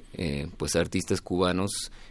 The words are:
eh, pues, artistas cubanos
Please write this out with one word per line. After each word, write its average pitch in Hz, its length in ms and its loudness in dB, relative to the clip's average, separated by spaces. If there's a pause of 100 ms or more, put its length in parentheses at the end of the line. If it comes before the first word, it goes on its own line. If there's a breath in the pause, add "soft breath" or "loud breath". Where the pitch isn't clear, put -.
(140)
eh, 73 320 -2 (100)
pues, 73 200 0
artistas 92 440 2
cubanos 90 680 2 (200 soft breath)